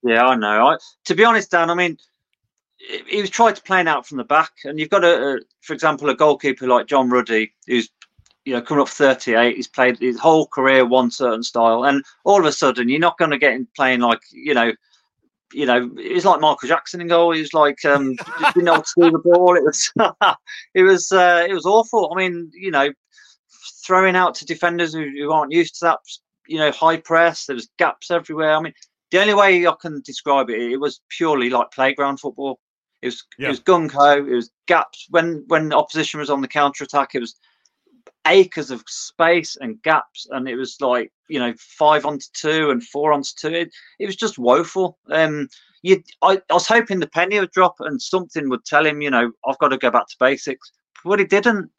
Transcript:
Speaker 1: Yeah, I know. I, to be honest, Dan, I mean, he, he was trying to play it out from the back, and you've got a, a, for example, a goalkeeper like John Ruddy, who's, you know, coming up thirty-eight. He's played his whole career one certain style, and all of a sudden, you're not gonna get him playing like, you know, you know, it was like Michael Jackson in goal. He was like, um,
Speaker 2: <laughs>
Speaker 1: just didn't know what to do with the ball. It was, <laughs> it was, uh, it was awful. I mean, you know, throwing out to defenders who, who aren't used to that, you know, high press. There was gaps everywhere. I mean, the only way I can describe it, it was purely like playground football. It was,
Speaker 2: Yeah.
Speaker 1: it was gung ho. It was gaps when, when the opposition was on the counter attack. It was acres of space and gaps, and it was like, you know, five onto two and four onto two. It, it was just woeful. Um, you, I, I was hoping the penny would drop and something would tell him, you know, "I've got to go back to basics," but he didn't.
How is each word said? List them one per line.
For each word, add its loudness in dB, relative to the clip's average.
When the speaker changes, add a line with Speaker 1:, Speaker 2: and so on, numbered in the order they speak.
Speaker 1:
Yeah, 2
I 4
know. 2
I, 2
to -4
be 4
honest, 2
Dan, 0
I -2
mean, -4
he, -14
he -4
was -6
trying 2
to -20
play -2
it 0
out -2
from -14
the -8
back, 0
and -10
you've -6
got 2
a, 2
a, -6
for -14
example, -2
a 0
goalkeeper 0
like 2
John 0
Ruddy, 0
who's, -2
you -6
know, -2
coming -2
up 0
thirty-eight. 2
He's -10
played 0
his -2
whole 4
career 2
one 2
certain -4
style, 0
and 0
all 4
of 2
a 2
sudden, 0
you're 0
not 0
gonna -2
get 2
him -8
playing 0
like, 0
you -6
know, 0
you -4
know, 0
it -10
was -2
like 4
Michael 0
Jackson -4
in -10
goal. 2
He -2
was -10
like, 0
um, 0
Speaker 2:
<laughs> -14
Speaker 1:
just 0
didn't 2
know 4
what 0
to -12
do 6
with -2
the 2
ball. 6
It 2
was, -2
<laughs> 0
it 4
was, 4
uh, 4
it -4
was -6
awful. 2
I -6
mean, -6
you -8
know, 0
throwing 2
out 2
to -14
defenders -4
who, -6
who -4
aren't 0
used 0
to -6
that, 0
you -8
know, 2
high 0
press. 0
There -8
was -12
gaps -4
everywhere. -2
I -2
mean, -10
the 2
only 2
way 4
I 2
can -12
describe -2
it, -4
it -4
was -6
purely -2
like -2
playground -2
football. -10
It -6
was, -10
Speaker 2:
Yeah. -8
Speaker 1:
it -4
was -8
gung 2
ho. 4
It -4
was -4
gaps -2
when, -2
when 0
the 0
opposition -4
was -6
on -2
the -6
counter -2
attack. -4
It -4
was -12
acres 2
of -12
space -2
and -12
gaps, -2
and -8
it -8
was -10
like, -2
you -6
know, -4
five 0
onto -8
two -2
and -2
four -2
onto -2
two. -8
It, -6
it -8
was -8
just -6
woeful. 0
Um, -2
you, 2
I, 2
I 0
was 0
hoping 0
the -4
penny -2
would -4
drop 0
and -8
something -6
would -4
tell 0
him, -2
you -4
know, 0
"I've -4
got 2
to -2
go 0
back 0
to -20
basics," -4
but -2
he 0
didn't. 0